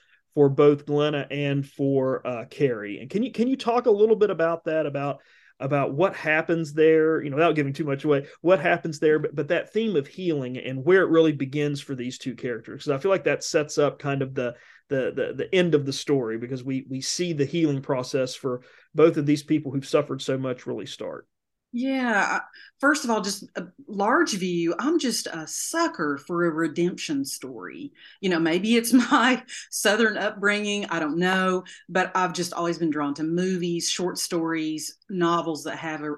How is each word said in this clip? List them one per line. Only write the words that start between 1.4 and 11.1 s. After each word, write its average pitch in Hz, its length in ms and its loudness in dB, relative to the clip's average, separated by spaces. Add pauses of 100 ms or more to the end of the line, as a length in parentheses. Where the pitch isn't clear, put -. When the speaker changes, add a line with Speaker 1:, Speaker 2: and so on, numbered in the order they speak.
Speaker 1:
for, 135 600 0
uh, 120 240 -6
Carrie. 104 500 -2
And 123 80 -12
can 208 140 -2
you, 269 100 -4
can 233 160 0
you 262 80 0
talk 240 300 0
a 240 40 6
little 214 260 6
bit 202 120 4
about 165 360 0
that, 156 200 0
about, 143 360 -4 (380)
about 135 360 0
what 185 200 2
happens 156 600 0
there, 160 480 6
you 147 80 -6
know, 135 60 -6
without 165 180 4
giving 139 180 0
too 156 120 -4
much 139 200 -2
away, 143 220 2 (160)
what 170 180 6
happens 170 380 0
there, 156 200 4
but, 151 160 -6
but 143 140 -4
that - 240 -2
theme 214 240 0
of 139 100 0
healing 143 520 -4
and 131 260 -8
where 185 160 6
it 160 80 4
really 160 240 6